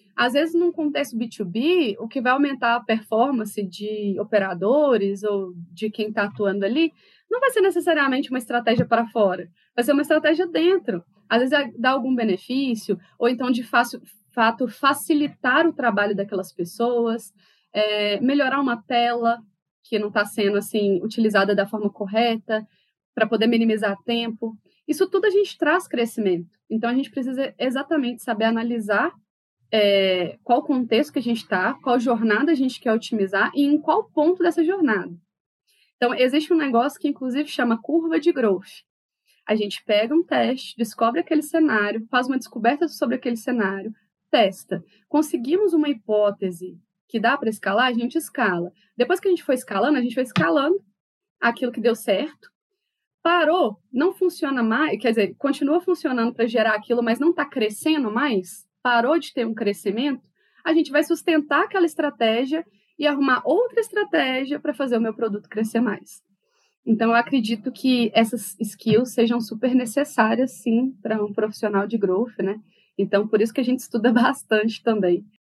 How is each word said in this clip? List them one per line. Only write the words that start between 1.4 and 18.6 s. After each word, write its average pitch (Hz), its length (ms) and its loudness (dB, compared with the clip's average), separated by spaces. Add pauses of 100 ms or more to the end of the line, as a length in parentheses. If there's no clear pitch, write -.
B, 247 540 0
o 226 80 -10
que 262 140 -6
vai 247 100 2
aumentar 262 440 0
a 240 40 -2
performance 220 880 -2
de 208 520 -6
operadores 202 1040 0
ou 196 300 -4 (200)
de 214 160 -6
quem 214 240 -6
tá 208 100 -2
atuando 202 400 -2
ali, 294 300 0 (360)
não 480 100 -2
vai 539 100 2
ser 427 100 0
necessariamente 320 680 2
uma 262 80 -4
estratégia 240 480 0
para 233 220 0
fora, 190 420 0 (260)
vai 240 80 0
ser 269 80 2
uma 285 120 4
estratégia 311 440 2
dentro. 330 560 0 (240)
Às 226 120 2
vezes, 262 140 2
é 277 240 0
dar 254 140 2
algum 262 240 0
benefício, 226 840 -2 (220)
ou 233 80 2
então, 254 240 0
de 247 100 0
fácil, 233 400 0 (320)
fato, 226 360 2
facilitar 285 1000 0
o 302 60 2
trabalho 208 420 0
daquelas 196 380 -6
pessoas, 233 800 -4 (400)
é, 208 480 0
melhorar 277 400 2